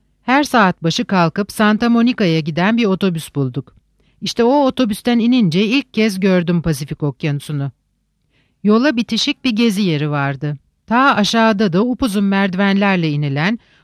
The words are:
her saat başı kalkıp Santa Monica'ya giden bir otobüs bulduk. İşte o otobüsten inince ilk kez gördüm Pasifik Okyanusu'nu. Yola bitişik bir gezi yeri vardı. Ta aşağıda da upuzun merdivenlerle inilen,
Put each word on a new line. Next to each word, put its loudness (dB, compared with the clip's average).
her 2
saat 0
başı -2
kalkıp 0
Santa 0
Monica'ya 2
giden 0
bir 0
otobüs -2
bulduk. -4
İşte -2
o 2
otobüsten 0
inince 2
ilk -2
kez 0
gördüm 2
Pasifik -4
Okyanusu'nu. -6
Yola 2
bitişik -4
bir 0
gezi 0
yeri 0
vardı. -4
Ta 2
aşağıda 2
da 2
upuzun -2
merdivenlerle 0
inilen, -2